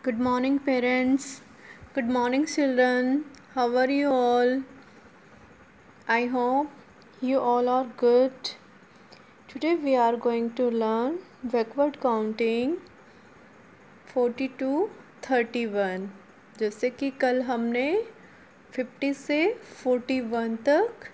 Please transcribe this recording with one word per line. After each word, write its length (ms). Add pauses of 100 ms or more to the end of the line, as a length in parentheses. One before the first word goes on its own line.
Good 140
morning, 400
parents. 640 (680)
Good 140
morning, 360
children. 800 (300)
How 280
are 80
you 200
all? 400 (1600)
I 160
hope 460 (500)
you 180
all 300
are 160 (160)
good. 480 (960)
Today 280
we 200
are 220
going 400
to 120
learn 500 (340)
backward 480
counting 720 (1400)
forty 340 (160)
to 80 (560)
thirty-one। 800 (520)
जैसे 300
कि 200 (120)
कल 200
हमने 440 (840)
फिफ्टी 420
से 240 (460)
फ़ोर्टी 360 (140)
वन 220 (100)
तक 480